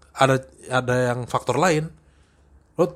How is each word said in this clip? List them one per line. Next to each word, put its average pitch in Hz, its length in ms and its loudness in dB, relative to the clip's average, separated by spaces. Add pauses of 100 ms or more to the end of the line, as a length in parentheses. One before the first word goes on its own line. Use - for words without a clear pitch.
ada, 135 300 2 (260)
ada 123 280 -2 (120)
yang 123 200 -2
faktor 123 300 -2
lain? 160 360 0 (840)
Lo 165 100 2 (120)